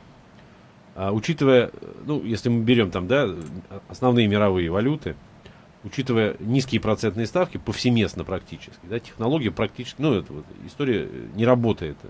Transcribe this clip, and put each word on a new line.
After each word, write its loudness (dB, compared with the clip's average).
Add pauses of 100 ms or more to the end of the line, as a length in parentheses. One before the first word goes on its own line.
(960)
А, -4
учитывая, 4 (360)
ну, -4
если -4
мы 2
берем 4
там, -2
да, 2 (600)
основные 2
мировые 2
валюты, -2 (680)
учитывая 0
низкие 0
процентные 0
ставки -2
повсеместно 0
практически, -10
да, -6
технология -2
практически, -6
ну, 2
это -2
вот -12 (220)
история, -2
э, -12
не 0
работает 2 (140)